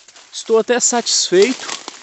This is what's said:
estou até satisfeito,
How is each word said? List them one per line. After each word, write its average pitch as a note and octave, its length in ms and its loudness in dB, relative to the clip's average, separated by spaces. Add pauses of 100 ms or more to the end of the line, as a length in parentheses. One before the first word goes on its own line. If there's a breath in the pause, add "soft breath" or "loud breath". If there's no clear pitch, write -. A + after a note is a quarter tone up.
(320)
estou - 260 0
até A#3+ 220 0
satisfeito, - 960 0 (260)